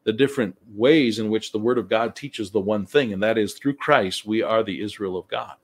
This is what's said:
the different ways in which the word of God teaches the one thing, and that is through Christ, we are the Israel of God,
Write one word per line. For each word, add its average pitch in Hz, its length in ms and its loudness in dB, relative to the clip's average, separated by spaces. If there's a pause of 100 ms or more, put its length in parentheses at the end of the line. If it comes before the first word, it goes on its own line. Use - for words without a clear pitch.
the 110 80 0
different 120 440 0 (180)
ways 120 440 4
in 107 120 -2
which 110 220 -2
the 107 60 -2
word 120 200 0
of 95 100 -4
God 113 280 0
teaches 113 340 -10
the 107 100 0
one 101 260 -2
thing, 131 260 2
and 95 100 -2
that 110 140 2
is 104 180 0
through 139 200 -2
Christ, 117 500 0
we 110 180 0
are 110 200 2
the 95 180 -4
Israel 98 380 -6
of 85 100 -12
God, - 340 -8